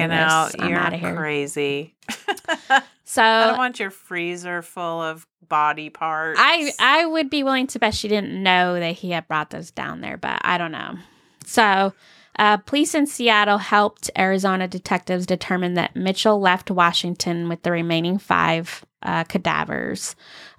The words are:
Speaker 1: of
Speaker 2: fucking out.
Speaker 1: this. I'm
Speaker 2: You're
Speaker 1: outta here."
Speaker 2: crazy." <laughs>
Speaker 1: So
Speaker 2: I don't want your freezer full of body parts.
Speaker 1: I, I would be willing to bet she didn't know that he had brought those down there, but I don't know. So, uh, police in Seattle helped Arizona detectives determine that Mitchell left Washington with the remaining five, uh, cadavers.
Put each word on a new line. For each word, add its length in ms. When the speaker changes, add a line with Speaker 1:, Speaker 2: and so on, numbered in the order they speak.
Speaker 1:
of 60
Speaker 2:
fucking 20
out. 400
Speaker 1:
this. 100
I'm 80
Speaker 2:
You're 100
Speaker 1:
outta 180
here." 180
Speaker 2:
crazy." 800
<laughs> 260
Speaker 1:
So 140
Speaker 2:
I 240
don't 100
want 220
your 100
freezer 720
full 400
of 240
body 420
parts. 540
Speaker 1:
I, 340
I 280
would 240
be 120
willing 260
to 120
bet 140
she 160
didn't 340
know 340
that 180
he 160
had 180
brought 200
those 220
down 300
there, 160
but 260
I 140
don't 160
know. 240
So, 480
uh, 200
police 360
in 140
Seattle 520
helped 580
Arizona 500
detectives 580
determine 500
that 200
Mitchell 460
left 280
Washington 800
with 160
the 80
remaining 460
five, 680
uh, 200
cadavers. 920